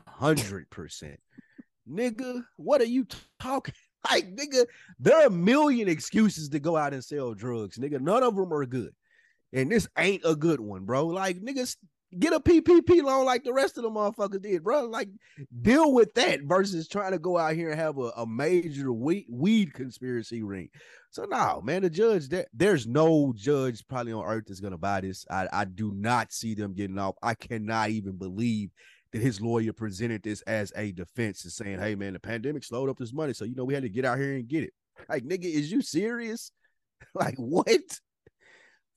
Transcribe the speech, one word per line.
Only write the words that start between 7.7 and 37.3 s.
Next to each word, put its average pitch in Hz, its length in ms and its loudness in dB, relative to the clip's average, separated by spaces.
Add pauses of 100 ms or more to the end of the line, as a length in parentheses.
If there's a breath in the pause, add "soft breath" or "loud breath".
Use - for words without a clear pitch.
nigga. 135 240 -4
None 196 200 2
of 233 160 2
'em 185 140 -2
are 147 140 0
good. 120 280 -6 (600)
And 131 180 0
this 208 160 2 (100)
ain't 180 280 0
a 165 100 4
good 151 240 2
one, 101 240 -10
bro. 131 240 0
Like, 185 320 -2
niggas, 247 380 -6 (420)
get 330 140 2
a 302 80 2
P 330 180 8
P 339 220 8
P 339 200 8
loan 269 240 4
like 254 200 0
the 247 80 -2
rest 277 240 2
of 233 60 -6
the 220 60 0
motherfuckers 208 520 -2
did, 190 200 -2
bro. 240 260 0
Like, 220 200 -6 (540 loud breath)
deal 277 320 6
with 233 220 6
that 170 260 2
versus 175 480 0
trying 190 240 -2
to 180 40 0
go 175 200 0
out 160 180 0
here 165 160 -2
and 151 80 -4
have 156 180 -2
a, 120 200 -2
a 117 100 -6
major 139 640 0
weed, 147 380 -2
weed 175 440 2
conspiracy 120 720 -6
ring. 98 240 -8 (440 soft breath)
So, - 120 -12
no, 302 400 0
man, 170 200 -2
the 180 60 2
judge, 185 380 2
there, 170 260 -6
there's 156 320 2
no 147 520 4
judge 131 500 -2
probably 120 240 -6
on 107 140 -6
earth 110 240 -2
that's 95 100 -14
gonna 95 180 -8
buy 98 220 -2
this. 95 320 -8
I, 92 220 -2
I 101 100 0
do 98 320 -6
not 113 380 -2
see 110 220 -6
them 101 180 -6
getting 95 260 -6
off. 98 240 -4
I 113 120 0
cannot 110 560 -4
even 98 260 -6
believe 101 540 -4 (400 soft breath)
that 113 100 -6
his 117 180 0
lawyer 113 340 -2
presented 110 500 -6
this 107 180 -8
as 107 340 -4
a 107 160 -6
defense 95 520 -6
and 85 100 -16
saying, 101 240 -10
"Hey, 104 160 -4
man, 98 200 -6
the 90 60 -10
pandemic 117 440 -8
slowed 135 260 -6
up 131 80 -6
this 120 160 -10
money, 151 180 -4
so, 107 140 -10
you 120 80 -8
know, 127 100 -8
we 135 120 -4
had 135 80 -4
to 117 60 -6
get 123 160 -2
out 127 120 0
here 139 160 -4
and 123 140 -6
get 151 160 -2
it." - 100 -10 (340 loud breath)
Like, 139 160 -4
nigga, 175 220 -6
is 151 260 -2
you 240 120 2
serious? 226 720 -4
<laughs> - 580 -20
Like, 165 220 -2